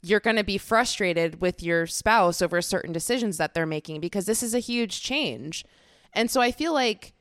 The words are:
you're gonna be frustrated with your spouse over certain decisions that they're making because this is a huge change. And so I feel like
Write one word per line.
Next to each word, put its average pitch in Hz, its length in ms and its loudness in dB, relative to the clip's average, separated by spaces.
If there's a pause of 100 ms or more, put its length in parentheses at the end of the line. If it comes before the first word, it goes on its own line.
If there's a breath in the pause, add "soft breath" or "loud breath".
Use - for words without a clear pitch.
you're 202 200 2
gonna 214 240 2
be 196 120 -2
frustrated 175 840 2
with 180 200 0
your 170 240 2
spouse 185 560 2
over 175 200 2
certain 175 320 -4
decisions 220 420 -2
that 156 180 -2
they're 165 120 0
making 156 340 -6
because 175 260 -4
this 214 160 0
is 233 120 -4
a 247 60 2
huge 233 420 -4
change. 165 640 -6 (480 soft breath)
And 226 180 0
so 262 80 2
I 247 140 2
feel 311 180 -2
like 247 500 0